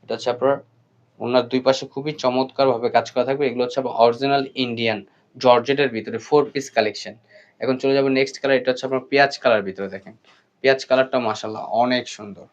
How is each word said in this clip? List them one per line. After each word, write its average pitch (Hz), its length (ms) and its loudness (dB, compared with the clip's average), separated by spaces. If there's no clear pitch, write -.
এটা 117 120 -8
হচ্ছে 117 200 -4
আপনার 139 200 2
ওড়নার 120 320 2
দুই 131 160 0
পাশে 135 160 2
খুবই 143 180 -6
চমৎকারভাবে 127 640 0
কাজ 113 160 2
করা 123 160 0
থাকবে। 139 200 0
এগুলো 123 160 -2
হচ্ছে 123 160 -4
আপনার 127 220 -6
অরিজিনাল 135 400 2
ইন্ডিয়ান 117 340 -2
জর্জেটের 131 520 4
ভিতরে 110 220 -6
ফোর 147 240 4
পিস 135 140 -6
কালেকশন। 107 380 -2
এখন 127 180 0
চলে 135 160 2
যাবো 139 200 2
নেক্সট 135 240 0
কালার, 135 180 2
এটা 127 120 -2
হচ্ছে 127 160 -4
আপনার 131 220 -2
পেঁয়াজ 139 240 4
কালার 110 240 4
ভিতরে। 98 280 -8
দেখেন 95 180 -16
পেঁয়াজ 135 280 2
কালারটা 131 280 2
মাশাআল্লাহ 107 360 -6
অনেক 123 200 0
সুন্দর 101 380 -16